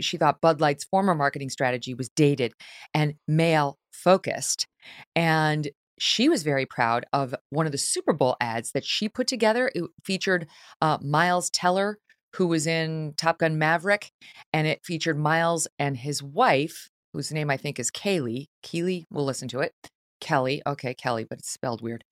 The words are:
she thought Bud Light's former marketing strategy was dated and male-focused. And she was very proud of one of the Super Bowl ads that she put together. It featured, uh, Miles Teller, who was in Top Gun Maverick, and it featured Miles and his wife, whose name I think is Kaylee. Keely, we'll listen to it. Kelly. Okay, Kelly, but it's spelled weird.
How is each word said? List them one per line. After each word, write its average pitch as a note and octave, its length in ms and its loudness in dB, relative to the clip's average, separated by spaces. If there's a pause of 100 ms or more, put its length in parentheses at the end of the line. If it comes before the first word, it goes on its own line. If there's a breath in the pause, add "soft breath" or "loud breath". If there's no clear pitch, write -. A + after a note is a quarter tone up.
she - 160 -4
thought D3+ 240 2
Bud D#3+ 200 4
Light's D3 240 2
former F#3+ 300 2
marketing C#3 360 -2
strategy B2+ 420 -2
was B2 160 -8
dated C3+ 460 2 (400 loud breath)
and D3+ 200 2 (120)
male-focused. D#3 1400 0 (480 loud breath)
And D#3 540 2 (280)
she - 300 2
was A#3 160 2
very C#3 220 0
proud A#2+ 460 0
of C3+ 220 0 (160)
one D#3+ 160 0
of D3 60 -4
the C#3 60 -6
Super - 340 -2
Bowl C3+ 280 2
ads A#2 320 -4
that C3 120 -2
she - 240 -4
put B3 180 -4
together. A3+ 480 0
It E3+ 100 -4 (200)
featured, F3+ 420 0 (340 soft breath)
uh, D#3 220 2
Miles F3 480 2
Teller, G3 480 0 (380)
who F#3 100 2
was D#3+ 200 2
in D#3+ 500 -2
Top E3 220 0
Gun D#3+ 200 2
Maverick, E3+ 540 0 (400 soft breath)
and D#3 160 2
it - 160 -2
featured D#3+ 340 -2
Miles E3 480 2 (140)
and C#3 160 0
his C#3 260 -6
wife, D#3 680 0 (240)
whose C#3+ 200 -8
name D3+ 180 -2
I C3+ 60 0
think C#3 240 -6
is A#2 100 -2
Kaylee. C#3 560 -4 (160)
Keely, E3+ 480 -4
we'll D3 140 -2
listen C3 240 -4
to B2 120 -6
it. E3+ 120 -4 (480)
Kelly. C#3 440 0
Okay, C#3+ 300 -4
Kelly, A#2 340 -4
but - 120 -12
it's - 100 -12
spelled A#2 320 -6
weird. A2+ 300 -8